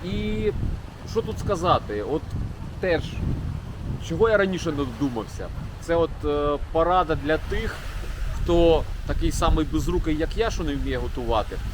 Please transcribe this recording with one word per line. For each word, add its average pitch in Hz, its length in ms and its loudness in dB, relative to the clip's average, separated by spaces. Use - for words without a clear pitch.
І 208 460 0
що 220 120 0
тут 220 160 -4
сказати, 156 640 2
от 131 200 -2
теж, 170 220 2
чого 180 200 4
я 214 80 4
раніше 185 340 2
не 147 60 -4
додумався, 123 720 -2
це 165 160 0
от, 165 140 4
е, 147 340 2
порада 165 420 4
для 156 140 2
тих, 220 360 -4
хто 170 480 6
такий 151 260 2
самий 160 400 4
безрукий, 156 440 2
як 156 200 -2
я, 220 140 2
що 175 140 -2
не 143 100 0
вміє 131 240 -2
готувати 117 580 0